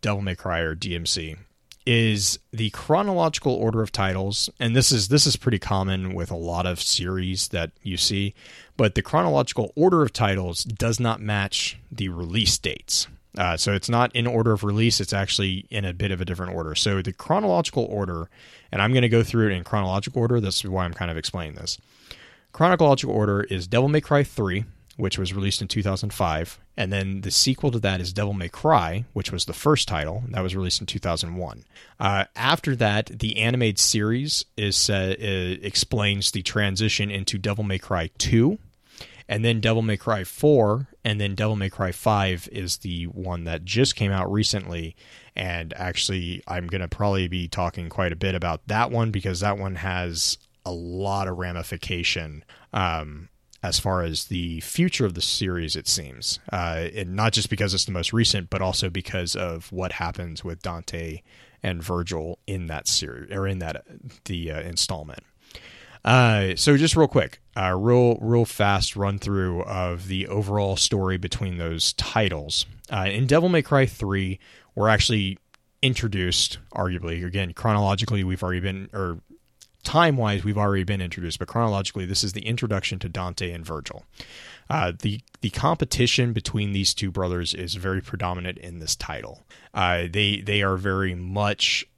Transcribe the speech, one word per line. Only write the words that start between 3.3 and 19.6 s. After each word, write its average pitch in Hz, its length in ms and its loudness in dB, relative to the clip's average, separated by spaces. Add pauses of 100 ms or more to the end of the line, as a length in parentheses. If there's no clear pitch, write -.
order 113 280 2
of 107 120 -2
titles, 95 560 0 (100)
and 117 160 2
this 127 160 6
is, 107 160 4
this 143 180 6
is 143 120 2
pretty 110 220 2
common 95 540 0
with 87 160 -4
a 92 60 -4
lot 85 300 -2
of 90 160 -2
series 92 680 0
that 82 220 -2 (100)
you 95 140 -4
see, 98 380 0 (420)
but 107 200 4
the 110 60 2
chronological 143 760 2
order 170 260 6
of 139 100 2
titles 95 540 0
does 113 340 0
not 113 220 0
match 104 560 -2 (120)
the 98 200 -6
release 87 480 0
dates. - 500 -2 (300)
Uh, 90 180 2
so 101 180 0
it's 98 160 -2
not 120 240 2
in 120 140 0
order 113 240 4
of 104 140 2
release, 110 340 4
it's 98 140 -4
actually 98 560 0
in 104 160 -4
a 90 80 -4
bit 98 180 -2
of 90 80 -2
a 92 60 -2
different 90 280 -4
order. 80 220 -4
So 98 260 2
the 92 120 -2
chronological 175 720 0
order, 90 440 -4 (400)
and 98 120 0
I'm 110 120 4
gonna 127 140 6
go 117 160 6
through 110 260 2
it 98 40 0
in 90 100 -4